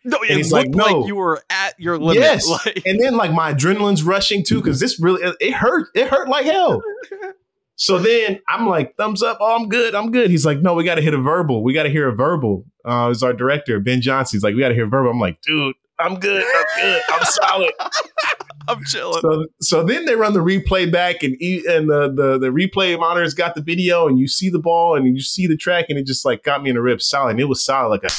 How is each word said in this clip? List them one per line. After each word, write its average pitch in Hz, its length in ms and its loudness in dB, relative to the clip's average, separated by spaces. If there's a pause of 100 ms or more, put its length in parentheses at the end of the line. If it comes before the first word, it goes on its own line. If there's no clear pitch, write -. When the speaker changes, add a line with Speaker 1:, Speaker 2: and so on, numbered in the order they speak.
Speaker 1:
No, 254 140 -2
Speaker 2:
And 220 120 -2
Speaker 1:
it - 60 2
Speaker 2:
he's 151 160 0
like, 139 140 4
Speaker 1:
looked 135 100 -2
like 208 140 4
Speaker 2:
"No." 151 160 2
Speaker 1:
you 202 100 -6
were 170 320 -2
at 190 320 -4
your 170 160 -2
limit. 165 260 2
Speaker 2:
Yes. 277 240 4
Speaker 1:
<laughs> 165 200 -2
Like 185 180 -4
Speaker 2:
And 190 160 0
then, 254 160 2
like, 190 160 0
my 160 220 0
adrenaline's 185 500 0
rushing 196 400 0
too - 160 0
'cause 135 180 0
this - 220 -2
really, 175 220 2
it, 175 180 -2
it 208 140 0
hurt. 311 400 0
It 254 140 2
hurt 262 200 0
like 277 160 0
hell. 320 380 2 (280)
Speaker 1:
<laughs> 392 220 -14 (460)
Speaker 2:
So 190 200 0
then 214 500 2
I'm 226 180 -2
like, 165 300 -2
"Thumbs 208 260 -2
up. 226 160 -2
Oh, 220 160 2
I'm 233 140 -2
good. 226 260 0
I'm 214 160 -2
good." 233 200 2
He's 160 160 2
like, 147 160 0
"No, 180 100 4
we 170 100 0
gotta 160 200 0
hit 151 100 2
a 139 80 0
verbal. 143 420 0
We 127 120 2
gotta 151 160 0
hear 147 180 2
a 117 60 -2
verbal." 123 500 0 (220)
Uh, 120 240 0
it's 120 120 -2
our 127 120 2
director, 127 460 -2
Ben 127 200 0
Johnson. 131 380 0
He's 95 40 -4
like, 104 120 2
"We 123 80 2
gotta 127 100 2
hear 117 140 0
a - 20 -4
verbal." 127 220 2
I'm 120 100 0
like, 90 220 -2
"Dude, 147 320 -2 (240)
I'm 185 200 -4
good. 196 240 0
I'm - 220 0 (160)
good. 185 300 0
I'm 170 140 0
solid." 190 540 0
<laughs> - 920 -8
Speaker 1:
I'm 139 160 -4
chilling. 165 360 -4
Speaker 2:
So, 156 260 0 (140)
so 165 240 0
then 311 220 -2
they 240 100 2
run 214 160 2
the 196 80 2
replay 185 500 0
back, 175 320 0
and 131 180 -2
e-, 180 280 -4
and 156 220 2
the, 147 220 2
the, 135 260 2
the 131 80 0
replay 180 520 0
monitors 170 360 0
got 170 200 -2
the 156 80 -8
video, 170 460 2
and 131 100 4
you 135 80 2
see 185 220 -2
the 175 100 0
ball, 170 380 2
and 135 100 2
you 127 140 2
see 180 260 -4
the 160 100 2
track, 175 320 0
and 143 100 -2
it 135 80 -4
just, 131 180 -4
like, 123 180 0
got 143 200 -2
me 135 80 -2
in 123 60 2
the 117 60 0
ribs 151 240 0
solid. 135 260 0
And 110 80 -2
it 143 40 2
was 135 200 -2
solid, 135 260 0
like 98 140 0
a 92 140 -4